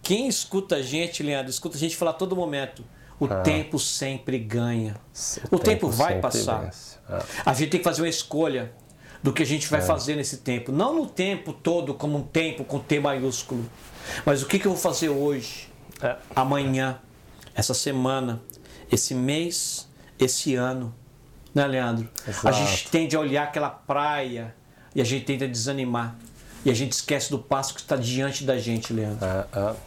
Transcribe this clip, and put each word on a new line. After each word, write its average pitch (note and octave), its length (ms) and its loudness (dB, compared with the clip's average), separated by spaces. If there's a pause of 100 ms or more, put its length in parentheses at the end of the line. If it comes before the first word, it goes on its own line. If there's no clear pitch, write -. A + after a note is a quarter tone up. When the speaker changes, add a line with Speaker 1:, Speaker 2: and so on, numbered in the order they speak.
Speaker 1:
Quem A3+ 260 2
escuta F#3+ 500 0
a C#3+ 40 -2
gente, D#3+ 400 -2
Leandro, C#3 300 -2
escuta D#3 240 -6
a C3+ 40 -6
gente E3 160 0
falar E3 160 2
a - 40 -4
todo F#3 200 -2
momento, C#3+ 480 -4 (360)
"O D3 60 2
Speaker 2:
Ah. G2+ 160 2
Speaker 1:
tempo D3+ 360 2
sempre C3 600 -2
ganha." A2+ 560 0 (180)
Speaker 2:
S-, - 260 -6 (120)
Speaker 1:
O F#3 80 4
tempo - 40 0
Speaker 2:
tempo G#3 260 4
Speaker 1:
vai D3 240 2
Speaker 2:
sempre F#3+ 80 0
Speaker 1:
passar. A2 420 0
Speaker 2:
vence. - 340 -12 (100)
É. F#2+ 120 -4 (260)
Speaker 1:
A - 80 4
gente C#3+ 160 0
tem F3 100 2
que F3 40 -2
fazer D3+ 180 0
uma E3+ 80 2
escolha C#3+ 640 0 (500)
do C#3 100 4
que D#3 120 2
a - 20 6
gente C#3+ 240 0
vai D3 120 4
Speaker 2:
É. - 20 2
Speaker 1:
fazer D3 320 2
nesse C#3 220 -4
tempo. B2 340 -2
Não G#3+ 240 2
no D#4 100 2
tempo F#3 480 -2
todo, E3 400 0
como D3 240 -2
um C#3+ 60 -2
tempo D#3+ 400 0
com C3+ 160 -4
T D3 200 2
maiúsculo. C3 640 0 (600)
Mas C#3+ 160 4
o C3+ 60 -4
que G3 100 4
que F#3+ 80 0
eu G3+ 60 6
vou F3+ 100 -2
fazer E3 280 2
hoje, C#3+ 600 0 (320)
Speaker 2:
É. B2 140 0 (200)
Speaker 1:
amanhã, C3 600 2 (560)
essa A#2 220 0
semana, C3 680 0 (500)
esse - 220 2
mês, D3 760 -2 (300)
esse C3 380 2
ano? B2 400 -2 (580)
Né, C#3+ 120 6
Leandro? A#2+ 420 0 (180)
A - 40 -6
Speaker 2:
Exato. - 280 2
Speaker 1:
gente G2 340 2
tende D#3+ 260 2
a - 20 4
olhar C#3+ 240 2
aquela D3 280 -2
praia C#3 840 -2 (400)
e C#3 80 2
a - 20 4
gente C3 220 0
tenta C3+ 220 0
desanimar. A#2+ 680 -2 (480)
E C#3 60 6
a B2+ 60 6
gente A#2+ 160 0
esquece - 400 0
do C#3 80 0
passo C3+ 340 0
que - 80 -12
está - 140 0
diante C3 480 0
da C3 160 2
gente, A2+ 340 -2
Leandro. G#2+ 320 -2
Speaker 2:
É, F#2+ 200 0 (140)
é. G#2 140 0 (140)